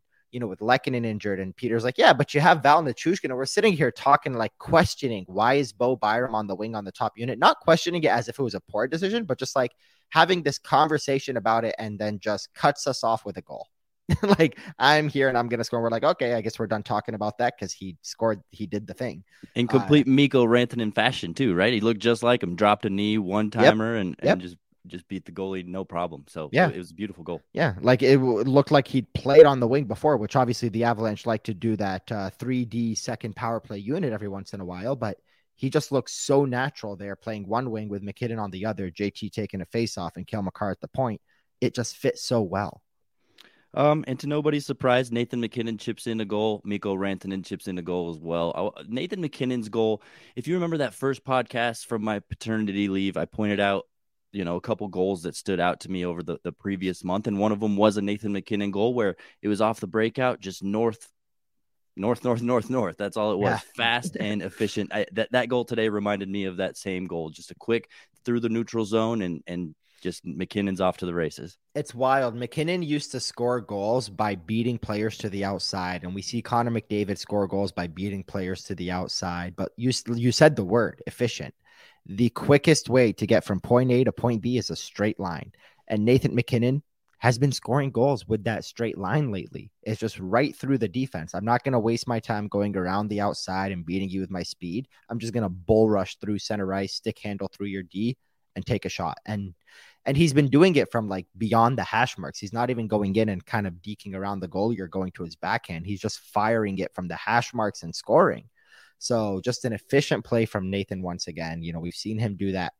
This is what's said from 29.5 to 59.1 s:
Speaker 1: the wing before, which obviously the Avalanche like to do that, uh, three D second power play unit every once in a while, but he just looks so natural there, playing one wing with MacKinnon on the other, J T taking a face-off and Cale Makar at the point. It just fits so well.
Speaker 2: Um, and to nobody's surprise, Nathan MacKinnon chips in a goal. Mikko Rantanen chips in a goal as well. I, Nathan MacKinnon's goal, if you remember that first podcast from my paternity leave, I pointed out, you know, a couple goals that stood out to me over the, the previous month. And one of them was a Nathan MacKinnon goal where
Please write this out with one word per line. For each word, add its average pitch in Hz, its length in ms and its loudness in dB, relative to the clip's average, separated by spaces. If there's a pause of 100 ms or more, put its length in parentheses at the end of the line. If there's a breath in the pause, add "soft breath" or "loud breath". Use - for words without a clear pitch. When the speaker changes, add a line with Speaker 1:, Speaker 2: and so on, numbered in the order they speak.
Speaker 1:
the 117 80 2
wing 135 160 2
before, 127 320 2
which 104 180 -4
obviously 123 360 2
the 113 120 0
Avalanche 110 420 0
like 110 200 -2
to 110 100 -6
do 110 220 -2
that, 95 340 -4
uh, 101 200 -4
three 123 340 -4
D 113 320 -4
second 110 400 -8
power 117 240 -4
play 101 180 -12
unit 131 340 -4
every 104 160 -6
once 98 260 -10
in 98 60 -12
a 92 40 -10
while, 95 320 -6
but 113 220 -4 (360)
he 135 160 -4
just 147 220 0
looks 131 200 -2
so 143 320 2
natural 123 520 -4
there, 98 180 -10
playing 104 320 -10
one 117 240 -2
wing 107 180 -6
with 98 140 -6
MacKinnon 113 380 -6
on 101 100 -6
the 92 160 -6
other, 98 240 -4
J 101 200 -4
T 104 200 -10
taking 101 300 -6
a 85 60 -8
face-off 104 500 -4
and 92 100 -10
Cale 104 160 -6
Makar 95 300 -4
at - 80 -8
the - 80 -12
point. 120 320 -2 (400)
It 131 160 0
just 120 200 -6
fits - 280 -2
so 117 180 2
well. 98 400 -4 (920 soft breath)
Speaker 2:
Um, 147 360 4
and 127 100 -4
to - 80 -10
nobody's 147 400 0
surprise, 123 460 2
Nathan 120 280 -2
MacKinnon 113 380 -4
chips - 300 -8
in 110 120 -2
a 107 40 -2
goal. 104 400 0
Mikko 98 320 -2
Rantanen 95 480 -4
chips 98 240 -8
in 90 100 -4
a 87 40 -6
goal 87 280 -4
as 78 80 -10
well. 85 580 -2
I, 80 120 -18
Nathan 175 320 -6
MacKinnon's 127 480 -4
goal, 110 340 0 (320 loud breath)
if 131 140 -8
you 170 60 0
remember 165 240 -2
that 127 140 -2
first 135 320 -4
podcast 120 640 -2
from 110 160 -4
my 107 160 -2
paternity 104 720 -2
leave, 95 280 0
I 80 100 -2
pointed 104 340 -2
out, 98 260 0 (460)
you 101 120 -4
know, 87 120 -2
a 87 40 -4
couple 107 280 -4
goals 92 340 0
that 85 140 -8
stood 92 240 -2
out 90 220 2
to - 60 -12
me 90 160 -4
over 87 200 -4
the, 80 180 -6
the 87 80 -6
previous 92 540 -4
month. 95 240 -2
And 101 100 0
one 107 140 2
of 104 80 -2
them 104 160 0
was 104 200 4
a 101 60 0
Nathan 104 300 -4
MacKinnon 101 400 -4
goal 107 200 2
where 107 220 0 (260 loud breath)